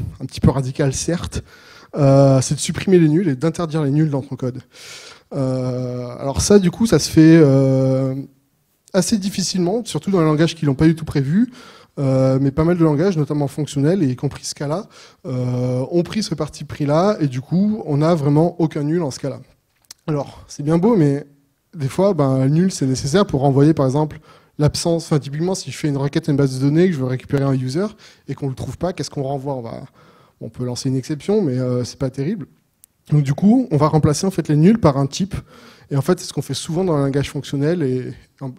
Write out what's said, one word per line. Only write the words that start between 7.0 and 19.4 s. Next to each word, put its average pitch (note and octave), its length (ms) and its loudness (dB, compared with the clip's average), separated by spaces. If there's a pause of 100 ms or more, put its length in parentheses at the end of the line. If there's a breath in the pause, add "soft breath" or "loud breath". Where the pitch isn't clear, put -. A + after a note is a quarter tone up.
fait, D#3+ 320 8
euh, C3+ 720 4 (800)
assez G3 260 0
difficilement, F#3 680 -2
surtout - 260 -6
dans F#3+ 100 4
les D#3 60 4
langages D#3 280 2
qui - 120 -4
l'ont C#3 80 2
pas D#3 120 4
du D#3+ 80 6
tout D#3+ 100 -8
prévu, D#3 480 0 (460 loud breath)
euh, C3 420 2
mais C#3 100 2
pas D#3 140 0
mal F3 120 2
de E3 80 4
langages, D#3+ 320 2
notamment D3 320 -2
fonctionnels, D3+ 540 0
et C#3 60 2
y B2+ 80 -2
compris - 280 -6
Scala, D#3 440 -8 (380 loud breath)
euh, B2+ 640 -2
ont F3 120 0
pris G#3 200 -4
ce F#3 120 -4
parti D3 300 -8
pris-là, D#3+ 560 0
et D3 80 0
du B2+ 120 -4
coup, G#3 460 0
on C#3+ 120 0
n'a D#3+ 160 4
vraiment D3+ 460 2
aucun D#3 220 0
nul D#3+ 200 -2
en C#3 80 -4
Scala. B2 300 -8 (680)